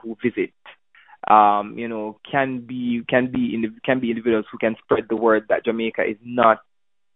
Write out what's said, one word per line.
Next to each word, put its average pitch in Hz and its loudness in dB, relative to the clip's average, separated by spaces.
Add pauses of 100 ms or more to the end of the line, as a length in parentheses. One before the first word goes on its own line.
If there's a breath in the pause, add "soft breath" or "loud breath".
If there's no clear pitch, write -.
who 113 -12
visit, 104 -4 (720 soft breath)
um, 104 4
you 117 -8
know, 110 -10 (100)
can 135 -2
be, 120 -6
can 127 2
be 127 -2 (140)
indiv-, 113 -6
can 131 0
be 117 -2
individuals 113 0
who 117 -16
can 113 0
spread - -2
the 113 -2
word 110 2
that - -2
Jamaica 113 -2
is 104 -4
not, 120 2 (560)